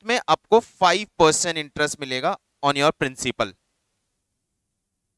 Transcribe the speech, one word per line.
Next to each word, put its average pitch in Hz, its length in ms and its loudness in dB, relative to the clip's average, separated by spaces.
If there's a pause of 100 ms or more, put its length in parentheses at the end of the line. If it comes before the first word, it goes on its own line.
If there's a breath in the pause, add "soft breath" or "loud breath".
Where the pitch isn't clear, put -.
में 226 240 -2
आपको 208 320 2
five 190 480 -2 (100)
percent 160 400 2
interest 147 420 -6
मिलेगा 135 380 -6 (260)
on 143 100 2
your 143 180 2 (100)
principal, 127 500 -4 (1700)